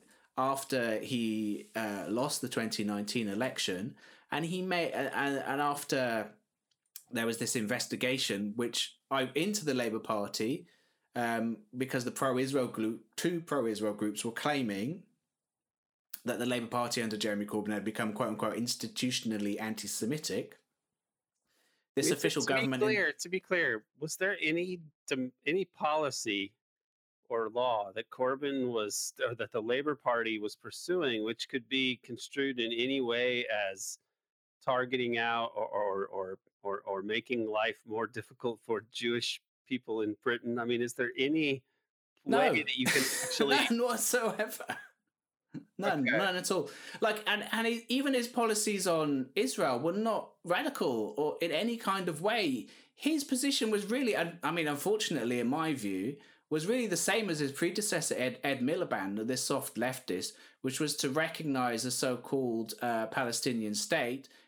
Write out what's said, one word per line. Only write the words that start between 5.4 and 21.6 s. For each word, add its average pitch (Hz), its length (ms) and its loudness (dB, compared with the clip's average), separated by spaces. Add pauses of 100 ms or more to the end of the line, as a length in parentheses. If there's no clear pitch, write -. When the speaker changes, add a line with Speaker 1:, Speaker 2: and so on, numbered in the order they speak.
Speaker 1:
and 139 160 0
after 127 720 0 (800)
there 117 160 2
was 113 100 0
this - 180 -2
investigation, 113 1000 0
which - 420 -2 (140)
I, 131 240 2
into 196 280 0
the 143 120 2
Labour 113 240 0
Party, 110 640 -2 (500)
um, 117 420 0 (200)
because 127 260 0
the 123 60 -2
pro-Israel 131 560 2
group, 110 380 -2 (120)
two 175 260 -2
pro-Israel 110 520 0
groups 104 320 -2
were 113 60 -2
claiming 127 720 -2 (1200)
that 117 140 -2
the 120 80 0
Labour 123 180 0
Party 120 380 -2
under 110 120 -2
Jeremy 104 300 0
Corbyn 104 280 -2
had 104 100 -2
become, 107 300 -2
quote 113 160 0
unquote, 107 280 -2
institutionally 110 1040 -2
anti-Semitic. 110 960 -4 (1400)